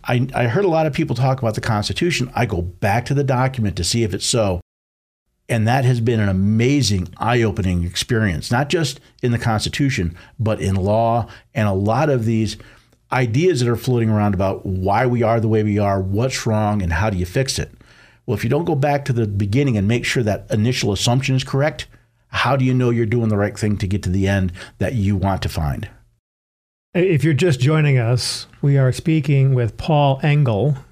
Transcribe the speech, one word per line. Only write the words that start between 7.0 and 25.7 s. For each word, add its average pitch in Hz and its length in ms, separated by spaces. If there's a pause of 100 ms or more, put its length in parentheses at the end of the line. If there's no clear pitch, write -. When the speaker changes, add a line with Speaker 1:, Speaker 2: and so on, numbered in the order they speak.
Speaker 1:
eye-opening 101 680
experience, 101 680
not 139 180
just 165 300 (240)
in 123 80
the 113 80
Constitution, 107 760 (240)
but 107 220
in 98 140
law 110 520 (280)
and 107 120
a 98 60
lot 110 380
of 120 140
these 110 300 (560)
ideas 131 480
that 123 80
are 120 80
floating 117 360
around 104 240
about 98 280
why 98 440
we 120 160
are 113 160
the 110 80
way 110 160
we 104 160
are, 98 200
what's 101 460
wrong, 107 380
and 85 100
how 104 160
do 95 80
you 87 80
fix 131 320
it? - 140 (560)
Well, 107 100
if - 60
you 117 80
don't 156 140
go 170 100
back 143 300
to 135 80
the 117 120
beginning 107 500
and 98 120
make 117 180
sure - 160
that 104 300
initial 110 420
assumption 131 420
is 131 80
correct, 147 440 (400)
how - 280
do 131 80
you 127 120
know 123 160
you're 117 160
doing 113 220
the 104 80
right 101 200
thing 107 200
to 98 100
get 92 160
to 90 80
the 95 160
end 95 240 (260)
that 98 160
you 101 220
want 95 260
to 90 80
find? 76 400 (1040)